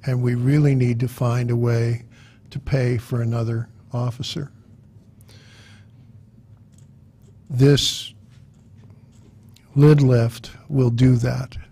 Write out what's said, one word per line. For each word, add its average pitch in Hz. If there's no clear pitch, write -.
and 127
we 123
really 139
need 123
to 127
find 120
a 120
way 117
to -
pay 123
for 117
another 117
officer. 123
This 135
lid 147
lift 120
will 131
do 127
that. 123